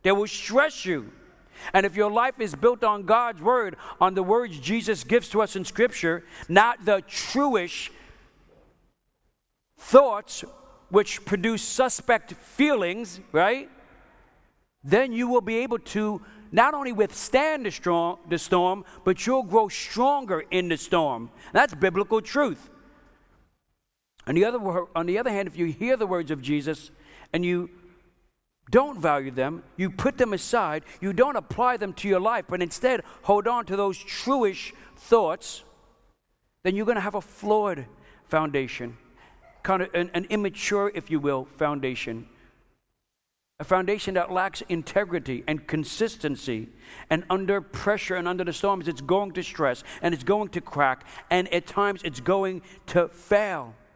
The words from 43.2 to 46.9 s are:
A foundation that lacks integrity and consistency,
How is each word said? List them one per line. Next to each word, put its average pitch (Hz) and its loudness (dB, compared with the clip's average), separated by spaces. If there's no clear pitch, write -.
A 151 -12
foundation 190 0
that 185 0
lacks 185 -2
integrity 147 -2
and 151 -4
consistency, 151 -4